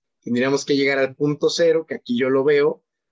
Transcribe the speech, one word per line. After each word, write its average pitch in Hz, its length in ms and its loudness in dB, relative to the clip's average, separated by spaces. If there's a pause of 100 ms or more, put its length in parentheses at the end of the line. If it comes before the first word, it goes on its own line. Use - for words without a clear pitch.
(200)
tendríamos 131 440 -2
que 143 120 0
llegar 139 220 0
al 131 160 -2
punto 147 340 -2
cero, 165 380 0
que - 80 -10
aquí 120 240 -6
yo 131 100 0
lo 135 140 2
veo, 147 420 2 (280)